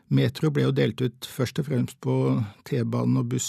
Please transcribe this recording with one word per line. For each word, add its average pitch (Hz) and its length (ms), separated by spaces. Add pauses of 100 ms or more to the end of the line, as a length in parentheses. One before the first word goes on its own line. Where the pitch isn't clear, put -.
Metro 139 440
ble 135 140
jo 139 40
delt 131 300
ut - 260
først - 320
og 147 60
fremst 127 340
på 131 140 (500)
T-banen 120 540
og 123 120
buss 127 200